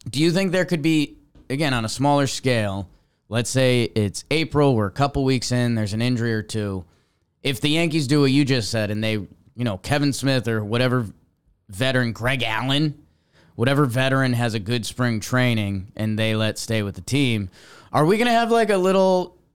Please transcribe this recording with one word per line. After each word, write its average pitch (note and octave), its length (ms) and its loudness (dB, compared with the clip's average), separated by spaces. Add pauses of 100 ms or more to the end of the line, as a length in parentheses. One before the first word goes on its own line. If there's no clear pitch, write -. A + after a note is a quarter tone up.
Do A#2+ 100 -6
you E3 120 4
think F#3+ 200 0
there F3+ 140 2
could E3+ 160 -2
be, D#3 360 0 (340)
again, C#3 240 0
on A2+ 100 -2
a G#2+ 40 -4
smaller C#3+ 360 2
scale, G#2 640 -2 (400)
let's A#2 220 -2
say B2+ 420 2
it's G#2 380 -2
April, C#3+ 440 2
we're G#2+ 120 0
a F2+ 40 -4
couple C#3 320 -2
weeks C3 280 0
in, A#2+ 240 0
there's G#2+ 180 -2
an A2 80 -2
injury A#2 320 -2
or A2 80 -2
two. G2+ 440 -6 (580)
If C3+ 180 -4
the D3+ 80 2
Yankees D#3+ 380 0
do D3 140 4
what C3+ 100 4
you C#3+ 140 4
just B2 260 0
said G#2+ 180 -2
and G#2+ 140 -4
they, A2 100 0
you G2+ 140 -4 (360)
know, G#2 140 -4
Kevin C#3+ 360 0
Smith C3 340 0
or A2 180 -2
whatever A#2+ 400 0 (640)
veteran, B2 440 0
Greg A#2+ 280 -2
Allen, C3+ 560 -2 (560)
whatever C#3 320 2
veteran C3 480 0
has A#2+ 220 -2
a A2+ 40 -2
good A2 280 -4
spring A#2+ 320 -2
training G#2+ 760 -2
and G#2+ 220 -2
they A2 180 0
let G#2+ 220 -2
stay A2+ 240 -4
with G2+ 140 -6
the F#2 60 -14
team, A#2+ 460 0 (460)
are D3 140 4
we G#3 100 4
gonna A#3+ 140 2
have, A#3 180 2
like, A3+ 220 4
a G3 60 4
little F#3 600 2 (180)